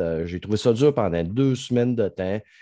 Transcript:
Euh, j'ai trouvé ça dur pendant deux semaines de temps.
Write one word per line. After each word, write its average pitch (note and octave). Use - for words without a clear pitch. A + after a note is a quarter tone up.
Euh, E2
j'ai F2
trouvé G#2
ça A#2+
dur C#3+
pendant E2+
deux B2+
semaines B2
de G#2+
temps. F#2+